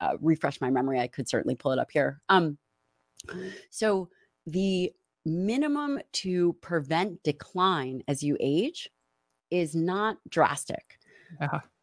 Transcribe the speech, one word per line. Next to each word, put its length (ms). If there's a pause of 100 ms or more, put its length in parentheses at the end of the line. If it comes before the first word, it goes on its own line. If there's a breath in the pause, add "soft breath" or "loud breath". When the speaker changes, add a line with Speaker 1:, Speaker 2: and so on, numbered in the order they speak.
Speaker 1:
uh, 180
refresh 400
my 80
memory. 320
I 60
could 220
certainly 260
pull 180
it 60
up 120
here. 380
Um, 300 (1120 loud breath)
so 400 (360 soft breath)
the 460 (320)
minimum 760 (120)
to 480
prevent 600
decline 840
as 160
you 160
age 520 (600)
is 240
not 440 (100)
drastic. 720 (420 loud breath)
Speaker 2:
Yeah. 200 (220)